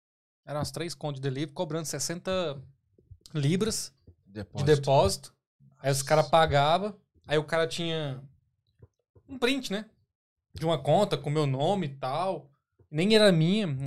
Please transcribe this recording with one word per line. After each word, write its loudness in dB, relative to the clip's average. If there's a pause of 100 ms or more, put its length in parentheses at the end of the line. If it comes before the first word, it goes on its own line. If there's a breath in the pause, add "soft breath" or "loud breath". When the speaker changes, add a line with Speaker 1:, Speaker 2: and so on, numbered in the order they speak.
(460)
Speaker 1:
Eram -6
as -6
três -8
contas -8
de -4
delivery, -4
cobrando -6
sessenta -4 (720)
libras 0 (340)
Speaker 2:
Depósito. -2
Speaker 1:
de 8
depósito. 2 (440)
Aí 0
os 2
Speaker 2:
Nossa. -4
Speaker 1:
caras 4
pagavam, 4 (320)
aí 0
o 0
cara 0
tinha -6 (1080)
um -14
print, -2
né? -6 (680)
De -8
uma 0
conta 0
com -6
meu 0
nome -2
e -12
tal. -6 (400)
Nem 2
era 6
minha. 2 (180)